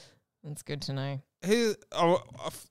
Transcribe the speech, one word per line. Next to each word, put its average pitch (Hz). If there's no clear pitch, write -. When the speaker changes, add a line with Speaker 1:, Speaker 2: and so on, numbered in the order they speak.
Speaker 1:
That's 151
good 147
to 139
know. 135
Speaker 2:
Here, 214
I, 170
I, 101